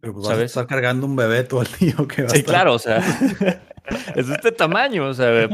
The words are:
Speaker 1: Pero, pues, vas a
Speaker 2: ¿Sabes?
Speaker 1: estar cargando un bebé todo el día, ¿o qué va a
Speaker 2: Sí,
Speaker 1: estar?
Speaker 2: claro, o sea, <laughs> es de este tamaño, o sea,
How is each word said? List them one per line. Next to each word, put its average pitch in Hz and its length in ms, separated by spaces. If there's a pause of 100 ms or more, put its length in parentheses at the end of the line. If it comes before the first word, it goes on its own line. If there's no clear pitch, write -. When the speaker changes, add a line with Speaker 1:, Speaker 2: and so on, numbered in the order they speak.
Speaker 1:
Pero, 113 140
pues, 101 100
vas 104 80
a - 40
Speaker 2:
¿Sabes? 120 160
Speaker 1:
estar 123 140
cargando 127 400
un 139 80
bebé 117 300
todo 127 180
el - 60 (100)
día, 175 200
¿o 147 100
qué - 140
va 123 60
a - 40
Speaker 2:
Sí, 120 60
Speaker 1:
estar? 143 160
Speaker 2:
claro, 175 200
o 117 60
sea, 113 180
<laughs> - 1160
es 131 100
de 139 80
este - 160
tamaño, 196 560
o 135 80
sea, 117 400